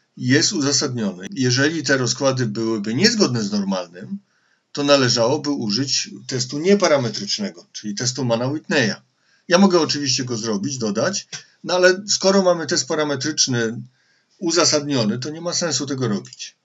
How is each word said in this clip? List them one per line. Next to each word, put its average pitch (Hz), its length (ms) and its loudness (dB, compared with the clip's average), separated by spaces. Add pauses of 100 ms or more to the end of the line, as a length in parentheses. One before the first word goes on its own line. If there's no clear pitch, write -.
(180)
jest 143 360 2
uzasadnione. 113 760 -2
Jeżeli 135 520 0
te 135 140 2
rozkłady 127 480 0
byłyby 110 500 -4
niezgodne 156 480 2
z 101 80 -4
normalnym, 95 680 -4 (540)
to 147 120 -4
należałoby 135 680 4
użyć 127 600 -2 (180)
testu 131 320 -6
nieparametrycznego, 131 1120 0
czyli 104 240 -10
testu 127 300 -4
Mana-Whitneya. 123 680 0 (520)
Ja 175 100 4
mogę 185 220 6
oczywiście 135 440 0
go 120 140 -4
zrobić, 113 400 -4
dodać, 113 500 -2 (360)
no 170 100 -4
ale 185 340 4
skoro 196 340 4
mamy 170 260 2
test 170 200 -2
parametryczny 135 920 -2 (560)
uzasadniony, 143 840 0
to 143 100 -8
nie 160 120 -10
ma 170 120 -6
sensu 147 320 -2
tego 131 220 -4
robić. - 580 -8